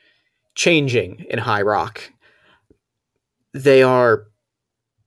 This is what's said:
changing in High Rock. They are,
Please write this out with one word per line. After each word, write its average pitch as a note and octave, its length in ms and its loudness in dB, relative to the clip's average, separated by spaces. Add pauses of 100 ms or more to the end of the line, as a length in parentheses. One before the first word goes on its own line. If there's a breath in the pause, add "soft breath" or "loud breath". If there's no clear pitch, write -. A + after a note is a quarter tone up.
(540)
changing B2+ 720 -2
in A2+ 120 -8
High A2 220 -4
Rock. G2+ 500 -6 (1400 soft breath)
They C3+ 300 4
are, B2 440 2 (800)